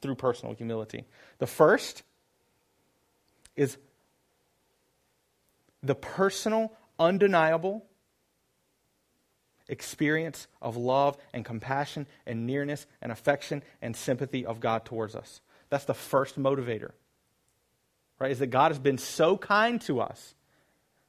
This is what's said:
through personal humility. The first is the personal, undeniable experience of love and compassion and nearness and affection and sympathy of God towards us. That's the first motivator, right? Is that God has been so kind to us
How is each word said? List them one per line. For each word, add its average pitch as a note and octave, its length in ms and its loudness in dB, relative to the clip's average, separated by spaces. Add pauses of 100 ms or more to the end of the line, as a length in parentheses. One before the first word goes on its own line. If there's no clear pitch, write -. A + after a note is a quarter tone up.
through C#3 140 -4
personal A#2+ 400 -2
humility. A2+ 500 -8 (320)
The C3+ 100 -2
first - 560 4 (1500)
is C#3 220 0 (2000)
the C#3 140 0
personal, A3 800 -2 (240)
undeniable F3+ 880 4 (1800)
experience D#3 800 -4 (140)
of A#2+ 160 -6
love C3+ 400 2 (160)
and A2+ 100 -8
compassion C3+ 640 -6 (180)
and A#2 220 -6
nearness C#3+ 400 -6 (140)
and A#2+ 100 -8
affection C#3+ 500 -2 (200)
and A#2 140 -8
sympathy C3 500 -4
of A2+ 140 -8
God A2+ 260 -2
towards A2 300 -8
us. - 260 -16 (280)
That's C#3 160 -2
the C3 80 -2
first - 460 0
motivator, C3+ 520 -2 (1300)
right? C3+ 140 -2
Is A#2+ 80 -4
that C3+ 80 0
God C3 240 6
has C#3+ 80 -6
been C3+ 180 2
so E3+ 400 2
kind A3 440 2
to B2 200 -2
us - 320 -10 (760)